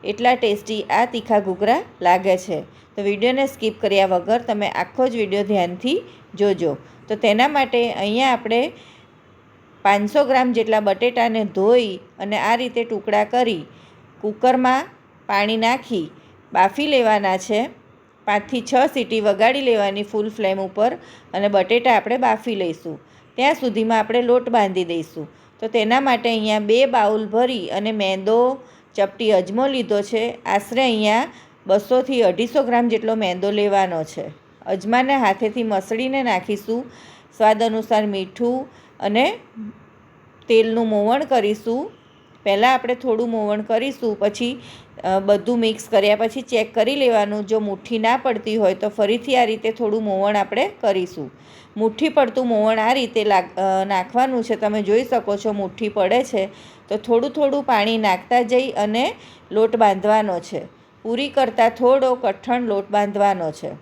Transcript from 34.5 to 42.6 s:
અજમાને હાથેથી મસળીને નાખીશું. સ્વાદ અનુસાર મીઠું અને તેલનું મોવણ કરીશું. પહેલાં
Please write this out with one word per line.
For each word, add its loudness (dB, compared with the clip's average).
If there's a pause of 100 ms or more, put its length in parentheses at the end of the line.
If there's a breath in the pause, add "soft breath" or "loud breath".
અજમાને 0
હાથેથી 0
મસળીને -2
નાખીશું. -4 (520 loud breath)
સ્વાદ 4
અનુસાર 0
મીઠું -4 (320 loud breath)
અને 0 (1080)
તેલનું 2
મોવણ 0
કરીશું. -2 (520)
પહેલાં 4